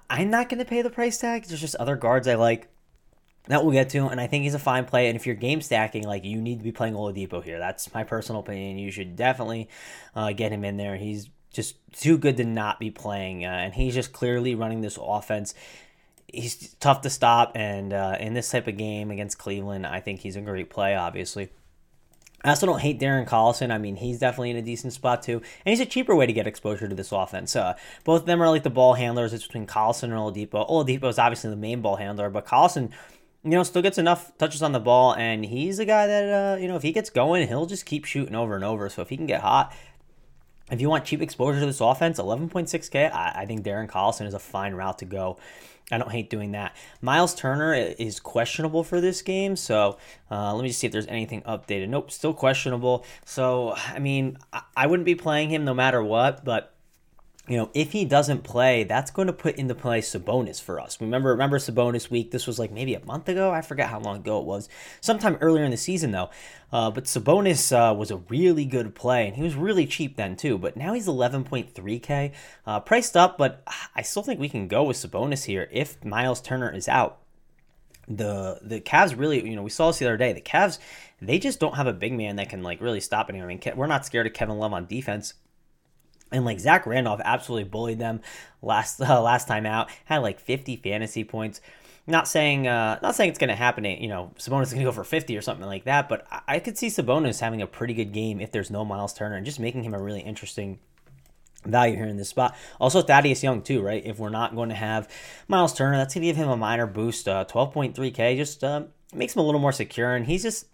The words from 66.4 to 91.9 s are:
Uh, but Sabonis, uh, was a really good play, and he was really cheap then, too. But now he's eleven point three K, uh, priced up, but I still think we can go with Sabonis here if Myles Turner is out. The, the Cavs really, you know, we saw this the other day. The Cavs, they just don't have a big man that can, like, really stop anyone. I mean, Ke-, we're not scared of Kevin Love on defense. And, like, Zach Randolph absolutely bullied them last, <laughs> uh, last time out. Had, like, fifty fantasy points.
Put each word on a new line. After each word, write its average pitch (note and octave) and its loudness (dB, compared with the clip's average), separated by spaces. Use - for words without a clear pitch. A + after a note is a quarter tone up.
Uh, A2+ 2
but A#2+ -4
Sabonis, E3 4
uh, A#2 8
was G#2 -2
a G2+ -4
really D3 2
good B2 -4
play, B2 2
and G2 -8
he C#3+ -4
was D#3+ -2
really F3 2
cheap C#3 -6
then, F#2 -4
too. B2+ 0
But F2 -4
now F3 -4
he's G#3+ -2
eleven C3 0
point C3 -6
three G#2 -6
K, C#3+ -2
uh, G#2+ -2
priced A3+ 2
up, F3+ 8
but - 0
I - -6
still G3+ -4
think B3 -4
we C#3+ -2
can G2+ -6
go A2+ 4
with D#3 2
Sabonis C3 -2
here F#2+ -4
if - -4
Myles A#2+ 0
Turner B2+ -4
is - -6
out. B2+ 2
The, G2+ -6
the G#2+ -10
Cavs D3 4
really, C#3 0
you A2 -6
know, G2+ -6
we G#2+ -8
saw - 2
this A#2+ 2
the C3+ 0
other A2+ 2
day. A#2+ 2
The F2 -8
Cavs, D#3 2
they B2 2
just C4 -2
don't D#3 0
have C#3 0
a A2+ 2
big G2+ -4
man G#2+ -4
that G2 -4
can, F#2 -8
like, F2 -6
really A2 -2
stop G#2+ -2
anyone. F#2+ -10
I - -8
mean, F2+ -10
Ke-, - -6
we're C3 -2
not C#3+ 0
scared A#2 0
of A2 -4
Kevin G#2+ -4
Love G#2+ -2
on F2 -4
defense. G#2+ -6
And, C3 0
like, G#2+ -2
Zach D#3 6
Randolph A2+ 0
absolutely A#2 -2
bullied A2+ -4
them A2+ -4
last, A2 0
<laughs> - -
uh, B2+ 6
last A#2 4
time G#2+ 0
out. A2 -2
Had, D3+ 0
like, G2+ -4
fifty C3 -4
fantasy G#2+ -4
points. A2 -8